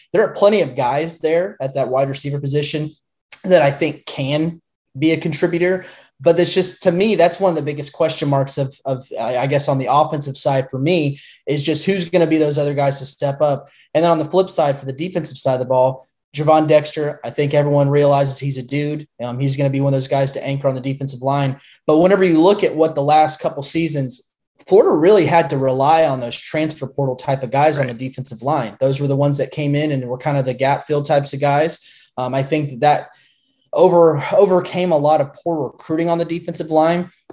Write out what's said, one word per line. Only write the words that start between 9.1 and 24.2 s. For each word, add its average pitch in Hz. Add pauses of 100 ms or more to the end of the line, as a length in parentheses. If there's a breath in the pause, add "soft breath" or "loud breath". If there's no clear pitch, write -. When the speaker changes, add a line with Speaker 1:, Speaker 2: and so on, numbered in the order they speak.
Speaker 1:
I, 117
I 135
guess, 139
on 139
the 131
offensive 143
side 135
for 131
me 147 (280 loud breath)
is 143
just 151
who's 185
gonna 170
be 156
those 147
other 143
guys 139
to 131
step 139
up. 143 (240 soft breath)
And 160
then 170
on 160
the 151
flip 185
side, 143
for 135
the 131
defensive 165
side 131
of 127
the 123
ball, 127 (260)
Gervon 151
Dexter, 147
I 120
think 143
everyone 143
realizes 143
he's 139
a 131
dude. 147 (160)
Um, 123
he's 135
gonna 139
be 135
one 139
of -
those 131
guys 139
to -
anchor 139
on 131
the 123
defensive 135
line. 135 (260 soft breath)
But 156
whenever 190
you 165
look 196
at 151
what 156
the 139
last 151
couple 147
seasons, 147 (340)